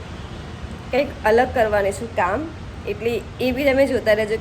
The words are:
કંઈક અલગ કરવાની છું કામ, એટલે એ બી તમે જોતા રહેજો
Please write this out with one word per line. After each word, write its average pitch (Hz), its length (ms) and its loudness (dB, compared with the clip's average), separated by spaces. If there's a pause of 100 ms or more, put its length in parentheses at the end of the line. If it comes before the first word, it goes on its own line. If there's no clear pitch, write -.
(920)
કંઈક 269 180 2 (160)
અલગ 233 300 4
કરવાની 208 380 2
છું 226 240 -8
કામ, 214 300 0 (400)
એટલે 208 340 -4 (200)
એ 254 120 2
બી 269 120 -2
તમે 269 220 6
જોતા 220 260 2
રહેજો 214 280 2